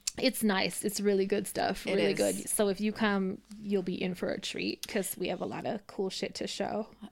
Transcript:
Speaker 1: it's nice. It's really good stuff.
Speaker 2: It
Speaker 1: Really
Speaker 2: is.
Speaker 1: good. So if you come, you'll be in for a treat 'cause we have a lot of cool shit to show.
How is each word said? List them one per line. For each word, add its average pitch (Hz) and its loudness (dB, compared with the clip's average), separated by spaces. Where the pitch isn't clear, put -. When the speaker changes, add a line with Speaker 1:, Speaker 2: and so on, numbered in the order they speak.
Speaker 1:
it's - 4
nice. 196 2
It's 202 -2
really 196 4
good 202 2
stuff. - 0
Speaker 2:
It 185 2
Speaker 1:
Really 202 4
Speaker 2:
is. 196 -2
Speaker 1:
good. 202 2
So 208 2
if 190 0
you 208 2
come, 202 2
you'll 202 2
be 180 -2
in 185 -2
for - -2
a - -2
treat - -4
'cause - -2
we 180 -2
have 175 -4
a - -4
lot - -6
of 208 -6
cool 190 -4
shit - -6
to 202 -4
show. 208 -4